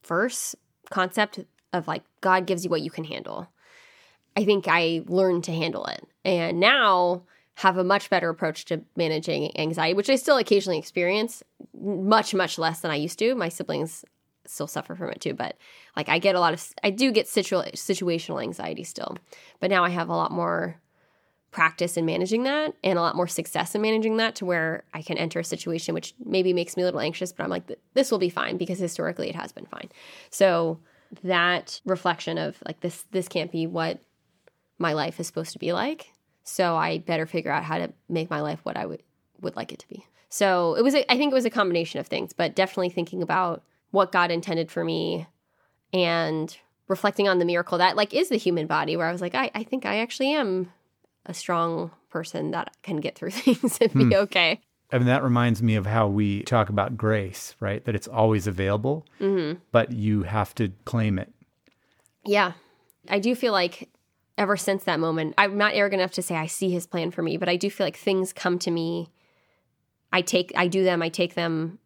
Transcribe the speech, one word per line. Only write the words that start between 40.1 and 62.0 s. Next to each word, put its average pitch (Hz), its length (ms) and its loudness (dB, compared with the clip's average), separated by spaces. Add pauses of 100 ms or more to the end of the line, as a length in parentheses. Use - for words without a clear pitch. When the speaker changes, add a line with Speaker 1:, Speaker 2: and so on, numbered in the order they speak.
Speaker 1:
So 180 480 2
it 220 60 2
was, 269 120 6
a, 294 160 2
I 247 80 6
think 285 140 2
it 262 40 2
was 254 100 2
a 226 40 2
combination 170 520 0
of 156 60 -8
things, - 260 -6
but 170 220 -2
definitely 185 340 0
thinking 180 340 -4
about 175 400 -2 (280)
what 190 200 2
God 175 180 4
intended 165 400 -2
for 170 140 -4
me 165 420 -2 (680)
and 165 640 0 (340)
reflecting 202 400 2
on 180 100 4
the 170 60 4
miracle 170 320 0
that, 185 180 4
like, 208 180 0
is 349 140 2
the 254 80 0
human 170 320 0
body, 156 300 0
where 165 100 0
I 170 60 0
was 175 80 -6
like, 175 140 -6
"I, 262 200 0
I 214 80 -6
think 254 220 -6
I 202 140 0
actually 262 340 0
am 185 380 0 (560)
a 180 60 -12
strong 170 560 -2 (200)
person 156 420 -6
that - 320 -6
can - 140 -4
get - 180 -6
through - 160 -8
<laughs> - 0 -
things 240 480 2
and 226 140 4
be 135 120 8
Speaker 2:
Hmm. 120 80 6
Speaker 1:
okay." 190 480 4 (300)
Speaker 2:
I 131 80 4
mean, 123 80 4
that 135 160 4
reminds 120 400 4
me 113 120 6
of 101 120 2
how 107 200 4
we 101 360 2
talk 107 260 2
about 104 260 0
grace, 107 640 -2
right? 104 240 -4
That 110 120 -2
it's - 120 -4
always 110 380 4
available, 104 580 0 (160)
Speaker 1:
Mm-hmm. 180 400 0 (120)
Speaker 2:
but 117 200 4
you 107 320 2
have 98 320 -2
to 107 140 0 (160)
claim 107 320 0
it. - 160 -8 (880)